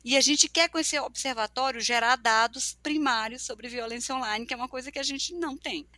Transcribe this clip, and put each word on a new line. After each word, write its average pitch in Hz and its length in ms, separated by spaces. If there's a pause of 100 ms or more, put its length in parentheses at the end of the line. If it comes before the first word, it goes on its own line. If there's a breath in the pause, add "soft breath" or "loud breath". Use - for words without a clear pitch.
E 247 140
a 262 60
gente 294 260
quer, 330 220
com 330 80
esse 302 200
observatório, 247 840
gerar 240 340
dados 233 680
primários 254 600
sobre 226 260
violência 240 460
online, 226 320
que 254 80
é - 20
uma 247 120
coisa 254 220
que 277 80
a 277 40
gente 277 320
não 330 200
tem. 294 320 (120)